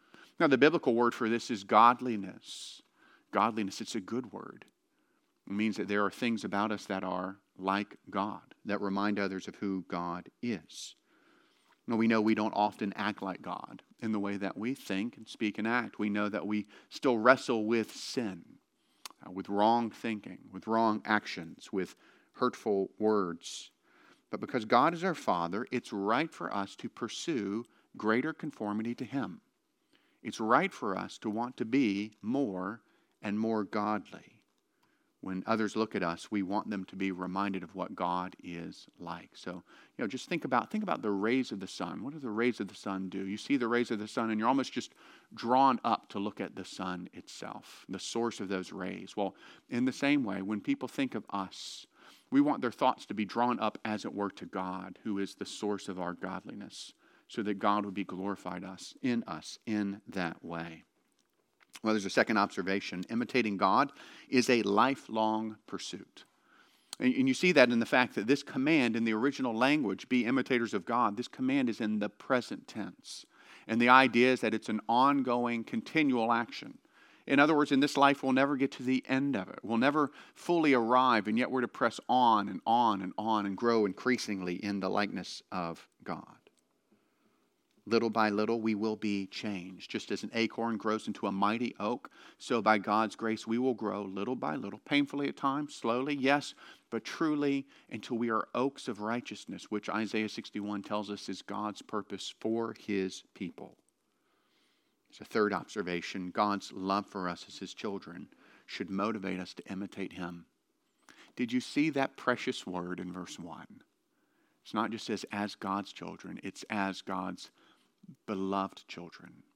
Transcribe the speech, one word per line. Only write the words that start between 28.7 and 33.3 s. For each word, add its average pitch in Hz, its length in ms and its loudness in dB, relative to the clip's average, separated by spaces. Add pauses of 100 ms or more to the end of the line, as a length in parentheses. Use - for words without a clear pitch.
to 135 80 -8
him. 110 380 -6 (800)
It's - 180 -8
right 127 320 4
for 98 260 -4
us 95 220 -8
to 117 100 -4
want 117 280 -4
to 123 80 -4
be 110 460 2 (100)
more 107 600 -4 (400)
and 104 180 -2